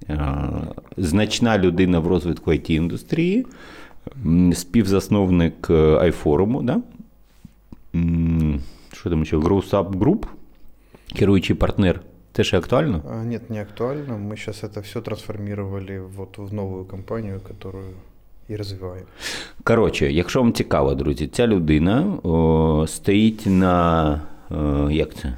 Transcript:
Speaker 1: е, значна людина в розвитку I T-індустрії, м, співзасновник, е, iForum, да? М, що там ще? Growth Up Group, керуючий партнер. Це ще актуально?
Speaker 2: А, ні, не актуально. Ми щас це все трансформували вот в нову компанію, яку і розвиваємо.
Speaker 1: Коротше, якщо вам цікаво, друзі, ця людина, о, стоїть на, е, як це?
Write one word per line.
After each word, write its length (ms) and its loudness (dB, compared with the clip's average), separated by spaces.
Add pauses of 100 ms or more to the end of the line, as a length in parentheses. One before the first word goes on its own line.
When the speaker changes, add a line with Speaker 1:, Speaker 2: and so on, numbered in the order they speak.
Speaker 1:
е, 100 -4 (800)
значна 600 2
людина 420 4
в 80 0
розвитку 440 0
I 200 0
T-індустрії, 720 0 (800)
м, 280 6
співзасновник, 1160 2
е, 40 6
iForum, 880 4
да? 180 0 (1120)
М, 640 0 (340)
що 160 -8
там 160 2
ще? 120 0
Growth 320 2
Up 220 0
Group, 320 2 (920)
керуючий 400 2
партнер. 460 0 (320)
Це 100 0
ще 140 0
актуально? 440 0 (100)
Speaker 2:
А, 120 -8
ні, 160 -6 (100)
не 120 -6
актуально. 560 -8
Ми 200 -8
щас 260 -10 (100)
це 60 -10
все 220 -10
трансформували 1000 -8 (160)
вот 200 -14
в 160 -12
нову 320 -6
компанію, 480 -8
яку 440 -14 (720)
і 60 -8
розвиваємо. 520 -10 (560)
Speaker 1:
Коротше, 480 2
якщо 280 0
вам 140 4
цікаво, 420 0
друзі, 320 -2
ця 200 0
людина, 580 4 (180)
о, 640 4
стоїть 580 2
на, 760 4 (300)
е, 420 0
як 220 0
це? 220 -8